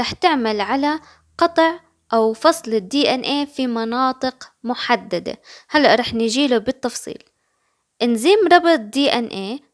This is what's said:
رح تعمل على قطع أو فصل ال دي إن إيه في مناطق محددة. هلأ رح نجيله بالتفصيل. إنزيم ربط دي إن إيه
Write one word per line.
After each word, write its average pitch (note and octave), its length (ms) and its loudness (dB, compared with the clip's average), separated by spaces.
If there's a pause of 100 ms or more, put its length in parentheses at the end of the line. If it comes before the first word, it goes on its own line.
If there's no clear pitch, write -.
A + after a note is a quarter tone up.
رح A#3+ 120 -4
تعمل A#3 480 -2
على C#4 400 -2 (380)
قطع E4+ 420 2 (320)
أو A3+ 200 2
فصل C4+ 420 0
ال G3 140 -4
دي C#4 260 0
إن B3+ 60 -4
إيه C#4+ 240 -4
في C4+ 220 -6
مناطق B3 840 -4 (100)
محددة. G3+ 800 -4 (280)
هلأ C#4 260 4
رح A#3 200 -2
نجيله A#3 440 0
بالتفصيل. - 640 -6 (800)
إنزيم C4+ 500 2
ربط E4+ 280 6
دي B3+ 320 0
إن A#3 140 -2
إيه G3+ 340 -10 (140)